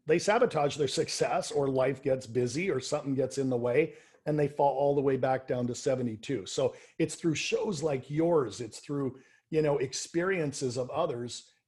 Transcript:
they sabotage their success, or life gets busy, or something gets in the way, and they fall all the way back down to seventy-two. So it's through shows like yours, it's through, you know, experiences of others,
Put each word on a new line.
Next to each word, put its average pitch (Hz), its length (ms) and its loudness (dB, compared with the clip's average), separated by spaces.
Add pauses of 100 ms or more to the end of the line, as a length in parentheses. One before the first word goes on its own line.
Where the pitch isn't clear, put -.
they 160 120 4
sabotage 170 580 2
their 147 120 2
success, 156 640 -2
or 143 180 2
life 131 340 2
gets 131 240 0
busy, 123 440 0
or 131 100 0
something 143 340 -2
gets 131 240 0
in 135 100 0
the 127 80 2
way, 123 380 2 (320)
and 151 120 2
they 147 100 2
fall 143 280 2
all 143 180 4
the 143 60 2
way 135 160 4
back 131 300 0
down 123 220 0
to 123 60 -4
seventy-two. 123 720 -2
So 131 280 -2 (240)
it's 160 160 0
through 160 220 0
shows 208 460 -2
like 139 280 -2
yours, 147 500 2
it's 110 200 -10
through, 139 360 -4 (340)
you 156 120 2
know, 143 160 2
experiences 147 960 -2
of 127 140 -4
others, 135 600 -4 (180)